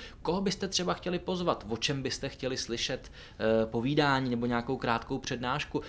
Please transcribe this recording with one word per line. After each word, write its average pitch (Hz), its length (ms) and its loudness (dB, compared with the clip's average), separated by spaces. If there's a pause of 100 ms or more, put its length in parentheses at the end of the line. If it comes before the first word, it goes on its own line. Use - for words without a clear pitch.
(220)
koho 175 200 0
byste 196 260 0
třeba 180 260 0
chtěli 175 260 -2
pozvat, 175 500 0
o 113 80 0
čem 139 240 0
byste 131 280 -4
chtěli 131 280 -4
slyšet, - 540 -4 (280)
eh, 110 260 6
povídání 135 640 4
nebo 120 160 2
nějakou 120 320 0
krátkou 127 400 0
přednášku. 131 720 -2